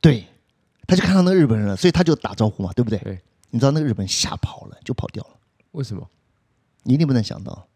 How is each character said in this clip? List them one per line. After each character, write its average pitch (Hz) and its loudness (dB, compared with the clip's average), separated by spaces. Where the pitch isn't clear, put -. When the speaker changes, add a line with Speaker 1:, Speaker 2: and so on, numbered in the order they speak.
Speaker 1:
对， 127 4
他 185 4
就 185 2
看 185 2
到 190 4
那 180 4
个 190 4
日 170 6
本 113 2
人 104 0
了， 98 -2
所 175 0
以 170 6
他 170 2
就 156 4
打 - -8
招 107 2
呼 - -8
嘛， 95 -6
对 120 0
不 110 -2
对？ 104 -2
Speaker 2:
对。 92 -12
Speaker 1:
你 117 -2
知 123 2
道 139 4
那 156 0
个 151 -2
日 120 0
本 98 -4
人 98 -6
吓 - -4
跑 - -8
了， - -20
就 - -8
跑 - -6
掉 - -14
了。 - -20
Speaker 2:
为 147 -8
什 107 -10
么？ - -14
Speaker 1:
你 123 2
一 - 0
定 160 2
不 135 0
能 117 2
想 - -10
到 - -16